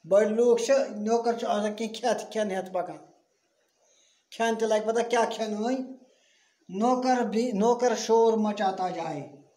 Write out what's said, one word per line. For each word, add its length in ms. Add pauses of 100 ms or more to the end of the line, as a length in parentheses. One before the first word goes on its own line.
بٔڑۍ 200
لوٗکھ 340
چھِ، 100 (160)
نوکر 480
چھُ 100
آسان 280
کینٛہہ 180
کھٮ۪تھ، 380
کھٮ۪ن 200
ہٮ۪تھ 200
پکان۔ 260 (1300)
کھٮ۪ن 240
تہِ 120
لگہِ 180
پتہ 240
کیٛاہ 200
کھٮ۪ن 280
أنۍ۔ 200 (920)
نوکر 540
بھی، 280
نوکر 440
شور 380
مچاتا 560
جائے۔ 300 (380)